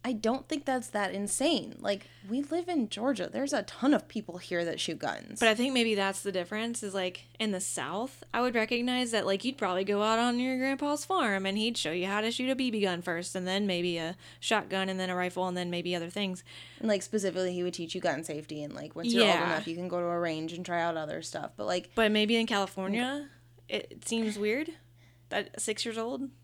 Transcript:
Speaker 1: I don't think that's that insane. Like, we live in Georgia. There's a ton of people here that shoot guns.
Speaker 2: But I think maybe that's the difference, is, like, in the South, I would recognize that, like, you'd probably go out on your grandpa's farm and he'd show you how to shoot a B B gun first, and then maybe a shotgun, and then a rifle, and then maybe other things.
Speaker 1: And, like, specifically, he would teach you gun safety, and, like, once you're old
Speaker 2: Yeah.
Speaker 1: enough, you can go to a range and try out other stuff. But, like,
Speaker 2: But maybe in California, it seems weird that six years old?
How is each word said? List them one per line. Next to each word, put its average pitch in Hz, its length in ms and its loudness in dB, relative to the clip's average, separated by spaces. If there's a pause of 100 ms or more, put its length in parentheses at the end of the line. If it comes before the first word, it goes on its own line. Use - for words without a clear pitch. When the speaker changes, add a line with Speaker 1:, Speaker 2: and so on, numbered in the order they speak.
Speaker 1:
I 254 60 0
don't 226 340 0
think 294 180 -4
that's 254 240 0
that 196 260 -2
insane. 208 640 0
Like, 196 260 -2 (240)
we 262 140 -2
live 339 260 -2
in 269 200 0
Georgia. 214 420 -2
There's 277 220 -2
a 208 100 0
ton - 280 2
of - 160 4
people 180 300 -8
here 175 260 -2
that 165 160 -2
shoot - 200 -2
guns. - 400 -6
Speaker 2:
But 226 100 8
I 214 60 6
think 254 180 2
maybe 226 220 4
that's 196 260 0
the 202 100 -2
difference, 214 520 -2
is, 190 100 -6
like, 185 300 -2 (160)
in 214 140 0
the 185 60 0
South, 190 720 -4
I 226 100 2
would 247 120 2
recognize 240 560 2
that, 220 160 2
like, 196 180 2
you'd 262 140 -2
probably 185 260 2
go 202 200 2
out 220 160 4
on 240 180 4
your 254 220 0
grandpa's 285 460 0
farm 208 420 2
and 196 100 0
he'd 226 180 0
show 156 160 -2
you 180 140 0
how 202 160 0
to 220 80 0
shoot 254 220 0
a 262 40 4
B 254 140 0
B 214 120 0
gun 180 200 2
first, 175 340 -4
and 185 120 -2
then 196 180 2
maybe 175 320 0
a 165 180 -4 (240)
shotgun, 190 500 0
and 185 100 -2
then 185 100 0
a 180 60 0
rifle, 180 320 0
and 180 100 -2
then 180 140 -2
maybe 175 240 -2
other 170 160 -4
things. 190 320 -2 (340)
Speaker 1:
And, 220 100 -2
like, 202 140 4
specifically, 185 520 0
he 175 100 0
would 175 100 0
teach 165 220 -6
you 180 60 -2
gun 160 220 2
safety, 151 380 -8
and, 147 140 -8
like, 147 200 -10
once 233 160 -2
you're 233 120 8
old 196 100 8
Speaker 2:
Yeah. 165 220 2
Speaker 1:
enough, 156 120 -4
you 165 80 -4
can 180 120 -4
go 175 120 0
to 175 60 0
a 175 140 0
range 165 340 -2
and 175 100 -8
try 170 200 0
out 165 140 0
other 160 260 -4
stuff. - 340 -8
But, 208 80 -4
like, 180 300 -2
Speaker 2:
But 220 160 6
maybe 214 240 4
in 226 100 2
California, 226 840 -2 (380)
it - 400 -8
seems 220 300 0
weird 240 320 0 (600)
that - 300 -4
six - 240 -2
years 226 140 -4
old? 247 320 -4 (140)